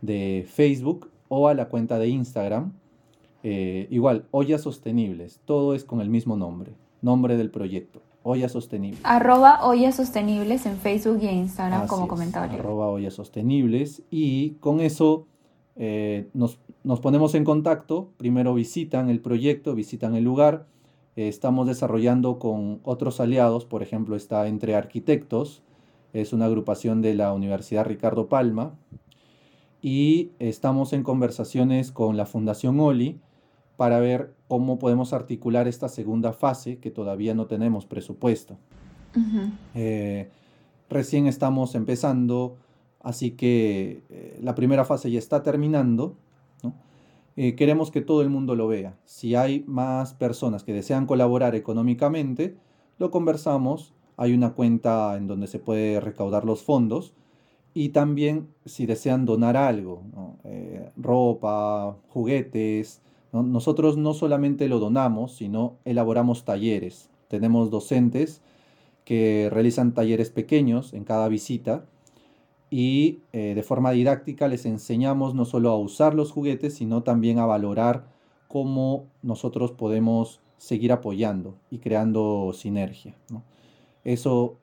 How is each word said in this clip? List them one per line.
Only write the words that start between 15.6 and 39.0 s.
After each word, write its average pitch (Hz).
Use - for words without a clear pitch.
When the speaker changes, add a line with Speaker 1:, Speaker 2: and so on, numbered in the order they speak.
Speaker 1:
eh, 104
nos, 120
nos 127
ponemos 147
en 151
contacto. 156
Primero 123
visitan 127
el 117
proyecto, 123
visitan 110
el 113
lugar. 147
Eh, 107
estamos 127
desarrollando 123
con 107
otros 127
aliados. 120
Por 104
ejemplo, 110
está 107
Entre 110
Arquitectos. 120
Es 107
una 113
agrupación 110
de 110
la 101
Universidad 98
Ricardo 110
Palma. 127
Y 147
estamos 135
en 139
conversaciones 131
con 110
la 104
Fundación 113
Oli 139
para 120
ver 127
cómo 127
podemos 123
articular 120
esta 120
segunda 113
fase, 127
que 113
todavía 104
no 110
tenemos 110
presupuesto. -